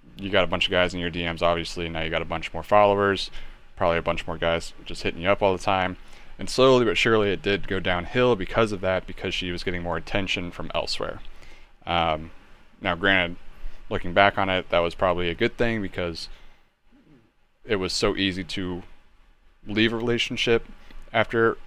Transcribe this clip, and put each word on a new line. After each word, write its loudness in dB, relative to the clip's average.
You -6
got -2
a -4
bunch -2
of -6
guys 0
in -6
your -4
D -6
Ms, -6
obviously. -2
Now -6
you -4
got -2
a -6
bunch -8
more -8
followers, 4
probably 2
a 0
bunch -2
more -6
guys 0
just -10
hitting -2
you 2
up 4
all 4
the -6
time. 2
And -4
slowly 6
but 2
surely 4
it -2
did 0
go -2
downhill 2
because 0
of -6
that, 0
because -6
she -4
was -6
getting -2
more -2
attention -2
from -8
elsewhere. -4
Um, 0
now, 0
granted, 4
looking -2
back 4
on 0
it, -2
that 2
was 0
probably 0
a -4
good -2
thing -2
because -6
it 0
was -2
so 2
easy 0
to -6
leave 4
a -2
relationship 2
after 4